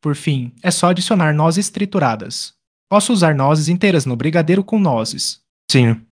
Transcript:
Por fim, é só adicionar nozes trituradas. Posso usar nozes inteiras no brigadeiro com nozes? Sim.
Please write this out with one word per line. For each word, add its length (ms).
Por 140
fim, 360
é 80
só 180
adicionar 440
nozes 360
trituradas. 840
Posso 220
usar 220
nozes 340
inteiras 380
no 100
brigadeiro 480
com 160
nozes? 600
Sim. 320